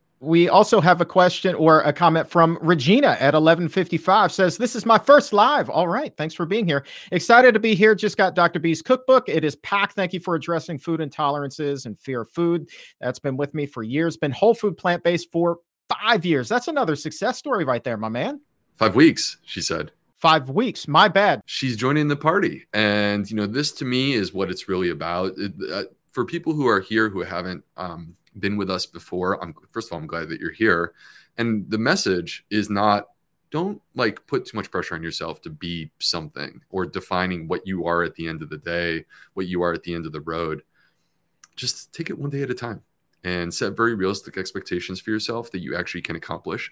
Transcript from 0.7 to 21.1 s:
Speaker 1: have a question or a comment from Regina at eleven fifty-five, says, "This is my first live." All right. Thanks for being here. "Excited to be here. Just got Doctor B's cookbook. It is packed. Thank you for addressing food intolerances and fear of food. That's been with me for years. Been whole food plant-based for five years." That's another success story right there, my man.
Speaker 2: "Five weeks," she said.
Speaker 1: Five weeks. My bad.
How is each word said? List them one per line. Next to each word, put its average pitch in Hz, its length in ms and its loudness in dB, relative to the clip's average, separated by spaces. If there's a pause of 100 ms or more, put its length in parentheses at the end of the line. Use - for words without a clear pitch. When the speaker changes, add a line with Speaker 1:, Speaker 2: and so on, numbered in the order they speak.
Speaker 1:
have 170 220 4
a 170 40 4
question 180 500 2
or 156 260 6
a 147 100 2
comment 160 380 2
from 165 320 4
Regina 170 580 4
at 139 140 4
eleven 160 340 4
fifty-five, 185 640 2
says, 185 260 0
"This 233 160 -2
is 214 120 -8
my 220 120 6
first 285 360 6
live." 214 360 4
All 170 200 2
right. 254 260 -4
Thanks 156 180 -6
for 170 120 -4
being 202 200 -2
here. 143 200 0 (260)
"Excited 233 420 8
to 220 60 2
be 220 160 2
here. 214 180 6
Just 208 220 0
got 185 180 2
Doctor 170 240 2
B's 160 240 0
cookbook. 254 460 2
It 156 160 0
is 147 140 -2
packed. 202 360 -2
Thank 185 200 -4
you 175 80 -6
for 175 140 -2
addressing 165 440 -4
food 165 220 -4
intolerances 143 840 -4
and 107 140 -12
fear 127 220 -6
of 107 100 -10
food. 170 380 0 (320)
That's 127 180 -6
been 135 160 -4
with 143 180 -4
me 151 120 -2
for 127 180 -10
years. 151 320 -2
Been 147 160 -4
whole 220 240 4
food 208 220 -2
plant-based 175 560 -2
for 170 260 2 (340)
five 208 320 2
years." 139 220 2
That's 240 220 -2
another 254 260 0
success 202 420 -4
story 220 280 -2
right 123 180 0
there, 117 140 -4
my 110 120 -4
man. 180 300 -4 (380)
Speaker 2:
"Five 107 180 4
weeks," - 480 6
she - 180 -10
said. - 300 -6 (240)
Speaker 1:
Five 156 340 2
weeks. 196 380 -2
My 165 220 6
bad. 185 360 2